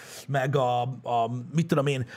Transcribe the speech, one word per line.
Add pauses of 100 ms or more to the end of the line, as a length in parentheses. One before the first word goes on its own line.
(280)
meg
a,
a, (240)
mit
tudom
én, (100)